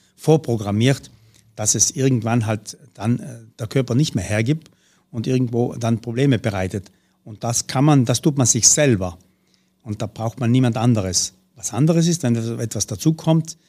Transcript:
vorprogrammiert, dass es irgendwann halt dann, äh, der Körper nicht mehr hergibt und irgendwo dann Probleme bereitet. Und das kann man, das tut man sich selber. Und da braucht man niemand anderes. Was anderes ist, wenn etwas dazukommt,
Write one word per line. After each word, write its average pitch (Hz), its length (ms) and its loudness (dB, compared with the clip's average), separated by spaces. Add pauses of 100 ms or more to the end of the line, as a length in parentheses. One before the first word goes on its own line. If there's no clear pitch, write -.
(160)
vorprogrammiert, 117 920 0 (440)
dass 107 200 -2
es 110 160 0
irgendwann 120 560 0
halt 110 320 -6 (160)
dann, 113 260 -2
äh, 120 200 -16 (180)
der 113 80 -8
Körper 127 280 0
nicht 147 200 2
mehr 95 100 -2
hergibt 113 460 -2 (400)
und 120 160 -6
irgendwo 123 480 0
dann 113 260 0
Probleme 120 380 2
bereitet. 95 520 -4 (380)
Und 104 160 -12
das 120 220 -2
kann 135 180 0
man, 139 220 6
das 120 160 0
tut 143 160 0
man 123 80 2
sich - 200 2
selber. 95 520 2 (640)
Und 104 180 -10
da 110 60 -6
braucht 113 340 -6
man 117 100 0
niemand 123 280 2
anderes. 107 560 0 (220)
Was - 180 -10
anderes 165 320 2
ist, 170 160 -2
wenn 117 120 0
etwas 113 520 -6
dazukommt, 160 720 0 (100)